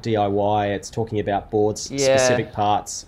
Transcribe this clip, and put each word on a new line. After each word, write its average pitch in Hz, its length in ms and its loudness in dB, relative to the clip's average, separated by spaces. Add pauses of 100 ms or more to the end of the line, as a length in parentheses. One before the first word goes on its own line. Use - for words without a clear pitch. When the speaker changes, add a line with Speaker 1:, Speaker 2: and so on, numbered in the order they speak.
Speaker 1:
D 113 160 0
I 104 100 2
Y. 101 440 0
It's 98 180 -6
talking 110 300 -4
about 98 320 -2
boards, 107 380 0
Speaker 2:
Yeah. 135 280 2
Speaker 1:
specific 123 340 2
parts, - 560 -2